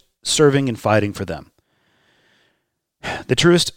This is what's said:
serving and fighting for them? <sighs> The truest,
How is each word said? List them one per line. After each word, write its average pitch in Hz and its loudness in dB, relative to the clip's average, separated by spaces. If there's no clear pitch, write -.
serving 139 2
and 110 -6
fighting 104 0
for 98 -10
them? - -12
<sighs> - -10
The 127 -2
truest, 170 2